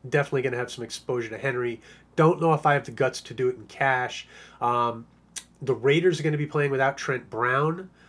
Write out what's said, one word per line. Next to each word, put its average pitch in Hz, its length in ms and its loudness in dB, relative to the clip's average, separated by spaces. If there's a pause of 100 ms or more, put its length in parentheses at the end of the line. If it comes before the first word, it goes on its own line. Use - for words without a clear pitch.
Definitely 143 340 2
gonna 123 140 -2
have 120 140 -4
some 120 140 -10
exposure 113 460 -6
to 110 80 -10
Henry. 123 420 -4 (340)
Don't 160 260 4
know 165 140 4
if 151 120 0
I 147 80 6
have 139 100 0
the 123 80 -12
guts 127 300 -2
to - 120 -16
do 127 140 0
it 127 80 -2
in 107 100 -18
cash. 127 600 -2 (320)
Um, 120 460 0 (540)
the 135 140 -2
Raiders 147 460 2
are - 20 -4
gonna 151 140 0
be 147 100 -2
playing 147 240 0
without 135 260 2
Trent 127 340 -6
Brown. 143 600 0 (180)